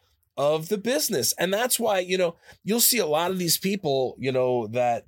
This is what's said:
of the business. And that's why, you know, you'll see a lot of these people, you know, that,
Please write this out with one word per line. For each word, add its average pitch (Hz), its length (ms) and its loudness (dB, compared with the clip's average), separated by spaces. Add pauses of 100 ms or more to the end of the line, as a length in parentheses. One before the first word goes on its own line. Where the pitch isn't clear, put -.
(380)
of 156 320 0
the 208 80 -2
business. 226 600 0
And 180 160 0
that's 240 260 0
why, 214 200 0
you 185 180 -2
know, 170 180 0 (280)
you'll 220 160 0
see 226 200 2
a 180 60 2
lot 160 260 0
of 190 80 -2
these 170 180 0
people, 143 640 -2
you 127 120 -2
know, 127 360 0
that, 120 400 -2